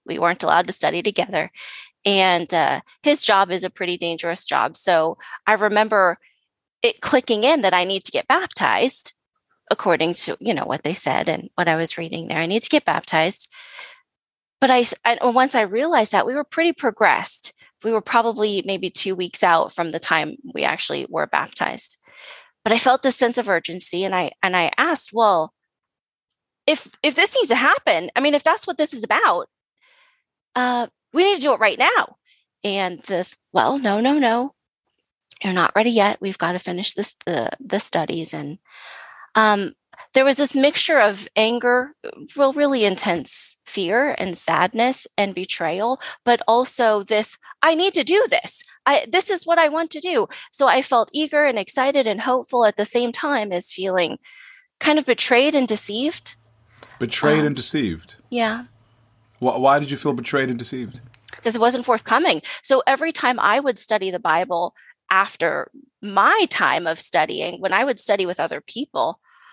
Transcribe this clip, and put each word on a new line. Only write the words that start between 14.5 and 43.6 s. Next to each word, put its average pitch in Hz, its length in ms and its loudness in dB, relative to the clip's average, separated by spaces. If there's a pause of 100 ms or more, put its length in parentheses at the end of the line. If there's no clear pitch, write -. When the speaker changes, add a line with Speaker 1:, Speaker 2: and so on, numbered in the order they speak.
Speaker 1:
But 254 100 6
I 254 100 6
s-, 233 120 -2 (100)
I, 233 180 2
once 254 320 2
I 240 80 2
realized 226 520 0
that, 202 120 4
we 247 100 -2
were 294 100 -4
pretty 330 260 0
progressed. - 800 0 (320)
We 226 80 -2
were 220 100 0
probably 214 640 0
maybe 190 240 -4
two 190 260 -4
weeks 180 280 -4
out 170 300 2
from 165 180 -4
the 160 80 -6
time 156 380 -2 (160)
we 147 100 -4
actually 143 460 -4
were 151 180 -4
baptized. - 680 -6 (680)
But 220 100 0
I 226 60 2
felt 262 240 2
this 262 140 0
sense 240 200 0
of 240 120 -4
urgency, 175 560 -4
and 190 100 -2
I, 180 160 -2 (100)
and 185 140 0
I 170 220 0
asked, 311 360 0
"Well, 196 400 2 (1120)
if, - 380 0
if 294 120 0
this 339 200 2
needs 480 140 2
to 240 60 2
happen, 240 600 2
I 247 40 2
mean, 285 140 2
if 285 100 0
that's 339 240 0
what 349 100 -6
this 302 160 -2
is 226 100 -10
about, 220 440 0 (1080)
uh, 247 320 0 (260)
we 320 100 4
need 403 120 4
to 285 60 -4
do 277 120 2
it 190 60 0
right 214 200 2
now." 370 380 2 (460)
And 196 380 -4
the, 180 300 -4 (220)
"Well, 262 240 2
no, 214 220 0
no, 269 180 2
no. 247 360 0 (880)
You're 190 100 -2
not 175 220 2
ready 220 160 4
yet. 208 280 2
We've 190 180 -6
got 170 160 -2
to 180 60 -6
finish 180 340 -6
this, - 220 -4 (100)
the, 147 340 -2
the 208 200 -4
studies." 165 540 -4
And, 151 240 -10 (800)
um, 208 380 2 (400)
there 262 120 4
was 269 120 4
this 285 180 0
mixture 285 440 4
of 208 360 2
anger, 247 580 2 (420)
well, 277 180 2
really 277 320 2
intense 180 800 0